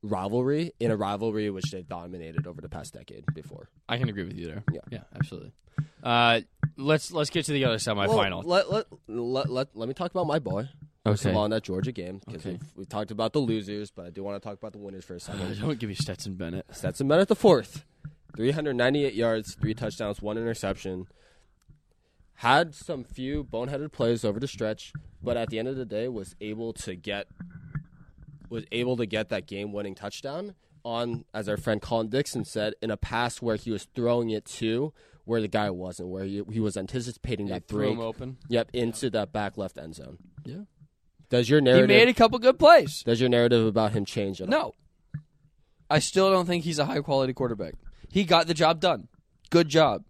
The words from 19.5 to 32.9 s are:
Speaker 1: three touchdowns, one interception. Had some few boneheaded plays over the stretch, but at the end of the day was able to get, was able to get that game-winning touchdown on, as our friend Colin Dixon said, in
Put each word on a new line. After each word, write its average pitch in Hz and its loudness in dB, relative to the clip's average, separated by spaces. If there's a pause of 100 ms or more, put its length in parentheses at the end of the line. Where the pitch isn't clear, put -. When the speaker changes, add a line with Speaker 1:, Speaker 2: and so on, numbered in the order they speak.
Speaker 1:
three 107 -2
touchdowns, 107 -6
one 107 -4
interception. 98 -4 (1300)
Had 143 2
some 139 -10
few 139 -6
boneheaded 135 -8
plays 117 0
over 104 0
the 135 -4
stretch, 107 -6 (320)
but 120 -2
at 117 -4
the 113 -4
end 113 -4
of 135 -6
the 127 -6
day 107 -4
was 101 -10
able 110 -8
to 95 -10
get, 101 -8 (1200)
was 110 -10
able 123 0
to 120 0
get 107 -4
that 95 -6
game-winning 101 -8
touchdown 135 -10 (280)
on, 117 -4 (100)
as 107 -6
our 104 0
friend 107 -2
Colin 113 -2
Dixon 127 -2
said, 107 -4
in 110 -2